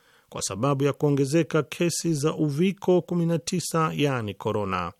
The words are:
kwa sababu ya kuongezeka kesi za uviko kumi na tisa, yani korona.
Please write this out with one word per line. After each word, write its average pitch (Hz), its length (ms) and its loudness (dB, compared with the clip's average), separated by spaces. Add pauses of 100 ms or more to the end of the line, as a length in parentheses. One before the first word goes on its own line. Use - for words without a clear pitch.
(280)
kwa - 140 -10
sababu 135 420 0
ya 139 80 2
kuongezeka 143 720 2
kesi 170 520 -2
za 151 200 0
uviko 175 680 2
kumi 175 240 -2
na 170 120 0
tisa, 165 580 -2
yani 127 380 0
korona. 95 640 -2